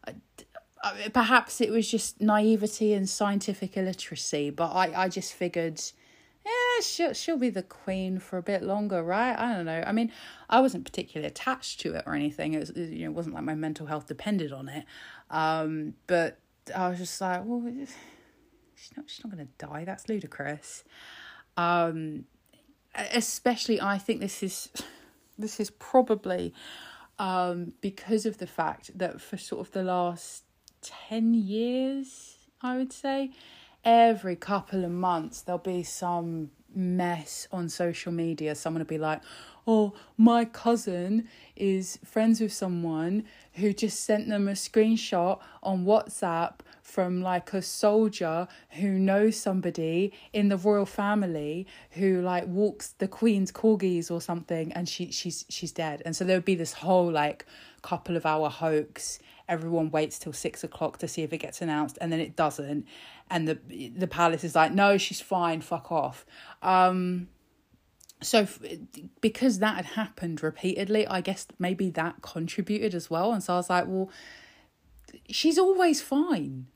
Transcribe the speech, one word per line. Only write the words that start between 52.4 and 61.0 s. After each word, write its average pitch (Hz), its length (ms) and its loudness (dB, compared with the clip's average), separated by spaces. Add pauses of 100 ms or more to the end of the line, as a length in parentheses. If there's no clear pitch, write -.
walks 190 440 0
the - 180 -4
Queen's 202 440 2
corgis 185 600 2
or 170 100 -2
something, 165 520 -4
and 175 140 -4
she, - 240 -6
she's, - 380 -6
she's - 220 -8
dead." 156 340 -4
And 160 100 -6
so 190 100 -2
there 185 120 6
would 175 80 0
be 190 100 4
this 165 180 -4
whole, 180 360 4
like, 147 360 0 (360)
couple 175 360 -2
of 165 80 -2
hour 156 240 4
hoax. - 720 -2 (280)
Everyone 165 440 0
waits 156 260 0
till 151 160 -10
six - 300 -6
o'clock - 340 -6
to 170 100 -6